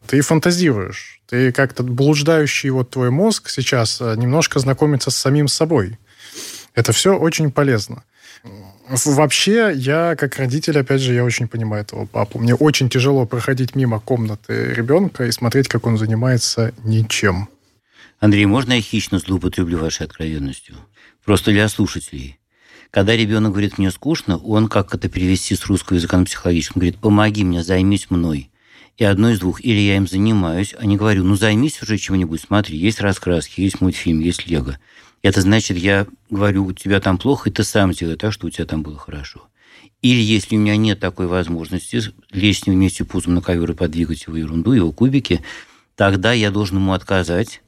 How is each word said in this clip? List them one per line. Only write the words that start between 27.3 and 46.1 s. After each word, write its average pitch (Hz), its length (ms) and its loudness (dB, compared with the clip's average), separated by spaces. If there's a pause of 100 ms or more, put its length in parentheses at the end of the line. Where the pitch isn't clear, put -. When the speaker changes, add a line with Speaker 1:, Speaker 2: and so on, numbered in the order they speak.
Speaker 2:
мне, 87 200 0
займись 95 460 0
мной". 82 420 -2 (460)
И 117 60 0
одно 101 280 4
из 101 80 0
двух. 90 260 -2
Или 107 140 2
я 98 180 2
им 98 100 0
занимаюсь, 95 720 0
а 117 60 -8
не 104 100 2
говорю: 101 280 2
"Ну, 98 120 4
займись 110 460 0
уже 107 160 -4
чем-нибудь, 90 440 -2
смотри, 98 360 -2
есть 98 240 -2
раскраски, 90 600 -2
есть 98 200 0
мультфильм, 82 400 0
есть 85 260 -2
лего". 67 300 -4 (440)
Это 101 200 2
значит, 101 360 2
я 98 300 0 (220)
говорю: 98 360 0
"У 95 60 -6
тебя 98 300 0
там 92 160 0
плохо, 135 320 -2
и - 20 -4
ты 104 120 -2
сам 98 300 2
сделай 82 220 -4
так, 107 160 -4
чтобы - 160 -10
у 82 40 -6
тебя 82 140 -6
там 78 160 -6
было 76 160 -12
хорошо". - 440 -14 (600)
Или 123 200 4
если 107 340 0
у 107 40 4
меня 104 180 2
нет 107 220 0
такой 92 280 -4
возможности 85 760 -4 (300)
лечь 98 300 0
с - 60 -4
ним 95 100 2
вместе 92 260 0
пузом 87 320 -2
на 87 60 0
ковер 85 300 -2
и - 20 -4
подвигать 82 540 -4
его 80 100 -8
ерунду, 80 340 -2
его 85 220 4
кубики, 127 480 0 (540)
тогда 98 360 2